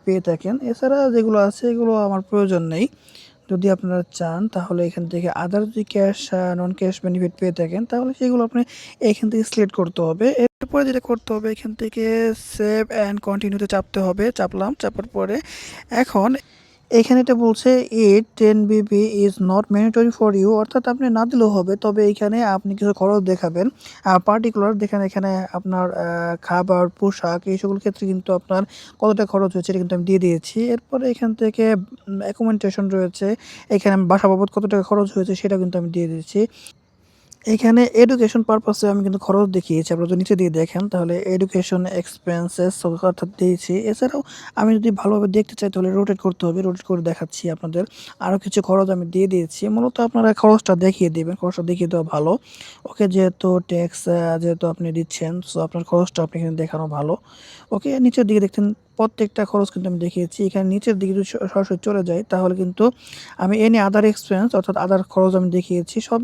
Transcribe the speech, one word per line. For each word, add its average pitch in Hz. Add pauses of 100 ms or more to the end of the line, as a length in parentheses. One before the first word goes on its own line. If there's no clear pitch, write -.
পেয়ে 185
থাকেন। 185
এছাড়া 262
যেগুলো 220
আছে 202
এগুলো 233
আমার 202
প্রয়োজন 190
নেই। 165 (640)
যদি 190
আপনারা 180 (100)
চান 170
তাহলে 175
এখান 170
থেকে 175
other 196
যদি 220
ক্যাশ, 196
আহ, 180
নন 180
ক্যাশ 190
বেনিফিট 180
পেয়ে 185
থাকেন 175
তাহলে 254
সেগুলো 247
আপনি 240 (380)
এখান 214
থেকে 220
সিলেক্ট 208
করতে 175
হবে। 170
এরপরে 269
যেটা 254
করতে 233
হবে 220
এখান 214
থেকে 226
save 214 (160)
and 202 (120)
continue-তে 202
চাপতে 196
হবে। 196
চাপলাম, 196
চাপার 208
পরে 202 (500)
এখন 240 (540)
এখানে 240
এটা 254
বলছে, 233 (220)
"It 220 (140)
ten 214 (120)
B - (180)
P - (340)
is 196 (180)
not 208
mandatory 226
for 214 (100)
you," 196 (120)
অর্থাৎ 240
আপনি 254
না 220
দিলেও 233
হবে, 190
তবে 214 (100)
এখানে 208
আপনি 196
কিছু 202
খরচ 196
দেখাবেন, 180 (360)
আহ, 185
পার্টিকুলার 214
দেখেন 202
এখানে 190
আপনার, 185
আহ, 170
খাবার, 180
পোশাক 180
এই 190
সকল 196
ক্ষেত্রে 196
কিন্তু 185
আপনার 185 (360)
কত 214
টাকা 208
খরচ 196
হয়েছে 185
এটা 190
কিন্তু 180
আমি 175
দিয়ে 190
দিয়েছি। 175 (120)
এরপরে 254
এখান 226
থেকে, 220
উম, 196
অ্যাকোমোডেশন 202
রয়েছে, 190 (340)
এখানে 196 (160)
বাসা 196
বাবদ 190
কত 208
টাকা 196
খরচ 208
হয়েছে 185
সেটা 196
কিন্তু 180
আমি 170
দিয়ে 170
দিয়েছি। 165 (1120)
এখানে 226 (220)
এডুকেশন 233
পারপাসে 220
আমি 202
কিন্তু 196
খরচ 202
দেখিয়েছি, 170
আপনারা 170
যদি 180
নিচে 190
দিয়ে 180
দেখেন 165 (100)
তাহলে 175 (200)
এডুকেশন 185
এক্সপেন্সেস 175 (120)
অর্থাৎ 180 (100)
দিয়েছি। 180 (180)
এছাড়াও 254 (380)
আমি 214
যদি 220 (120)
ভালোভাবে 208 (100)
দেখতে 214
চাই 202
তাহলে 185
রোটেট 196
করতে 185
হবে, 170
রোটেট 185
করে 175
দেখাচ্ছি 165 (120)
আপনাদের। 170 (360)
আরও 185
কিছু 196
খরচ 190
আমি 175
দিয়ে 185
দিয়েছি, 185
মূলত 233 (120)
আপনারা 226 (120)
খরচটা 214 (120)
দেখিয়ে 185
দিবেন, 165
খরচটা 180
দেখিয়ে 175
দেওয়া 165
ভালো। 151 (580)
ওকে, -
যেহেতু 185 (200)
ট্যাক্স, 170
আহ, 170
যেহেতু 170
আপনি 170
দিচ্ছেন, 165 (160)
so - (100)
আপনার 170
খরচটা 175
আপনি 160
এখানে 160
দেখানো 160 (120)
ভালো। 151 (640)
ওকে, 202 (160)
নিচের 240
দিকে 208
দেখছেন 202 (320)
প্রত্যেকটা 220
খরচ 202
কিন্তু 185
আমি 175
দেখিয়েছি। 175
এখানে 190
নিচের 208
দিকে 190
যদি 196
স-, 208
সরাসরি 196 (100)
চলে 202
যাই 175 (100)
তাহলে 185
কিন্তু 185 (600)
আমি 190 (100)
any 226
other 208
expense 208
অর্থাৎ 185
other 190 (140)
খরচ 185
আমি 180
দেখিয়েছি। 180 (120)
সব 233